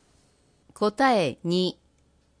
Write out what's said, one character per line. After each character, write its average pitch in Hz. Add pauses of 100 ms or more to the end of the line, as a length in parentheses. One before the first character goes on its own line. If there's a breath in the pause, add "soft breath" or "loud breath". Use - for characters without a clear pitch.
(720)
答 233
え 160
二、 180 (600)